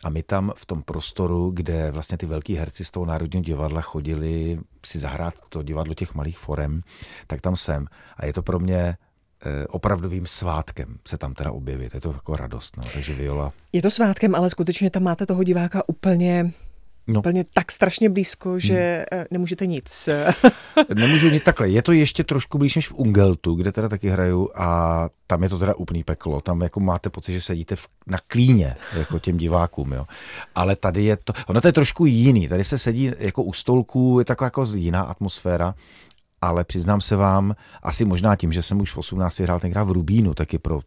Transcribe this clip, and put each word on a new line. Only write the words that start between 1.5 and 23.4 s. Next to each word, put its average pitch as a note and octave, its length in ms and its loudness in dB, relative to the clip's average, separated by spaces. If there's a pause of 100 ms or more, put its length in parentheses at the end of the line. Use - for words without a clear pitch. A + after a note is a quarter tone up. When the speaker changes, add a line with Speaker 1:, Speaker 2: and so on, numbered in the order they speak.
Speaker 1:
kde D#2+ 360 -4
vlastně D#2 280 -6
ty - 80 -8
velký D#2 280 -6
herci D#2+ 300 -6
z - 60 -10
toho F2 160 -6
Národního E2 380 -2
divadla D2+ 360 -4
chodili D#2+ 800 -4 (280)
si - 120 -10
zahrát C#2+ 360 -6 (140)
to D#2 140 -10
divadlo D#2 320 -6
těch - 200 -8
malých D2 240 -6
forem, D2 440 -4 (440)
tak C#2+ 140 -8
tam F2+ 160 -2
jsem. D2 300 -4 (300)
A - 100 -8
je D2 60 -2
to F2+ 100 -4
pro F2+ 160 -2
mě, F2 380 0 (500)
eh, C#2+ 200 -4
opravdovým F2+ 600 -4
svátkem D#2 720 -6 (100)
se E2 100 -8
tam C2+ 160 -8
teda C#2 180 -6
objevit. C2 420 -8
Je C2+ 60 -8
to E2 120 -6
jako C#2+ 240 -8
radost, A#1+ 400 -10
no. A#1+ 60 -12 (100)
Takže D2 220 -6
Viola. C#2+ 380 -4 (200)
Speaker 2:
Je F3 100 0
to G3+ 80 2
svátkem, G#3 440 2
ale F3 160 2
skutečně F3 400 0
tam F#3 120 -2
máte F#3 240 0
toho F#3 180 0
diváka F3+ 440 0
úplně, F3 640 2 (540)
Speaker 1:
No. A2 140 2
Speaker 2:
úplně F3 240 2 (100)
tak - 180 0
strašně - 360 2
blízko, F#3 500 -2
že, F3 540 2
Speaker 1:
Hmm. F#3 100 -2
Speaker 2:
eh, - 80 -12
nemůžete F3+ 360 -2
nic. - 420 -4 (400)
<laughs> - 460 4
Speaker 1:
Nemůžu D3 360 6
nic D3+ 120 4
takhle. - 260 4
Je G#2+ 140 6
to E3+ 100 4
ještě D#3 320 4
trošku C#3 340 -2
blíž C#3 180 2
než - 120 -2
v - 60 -16
Ungeltu, G2 600 4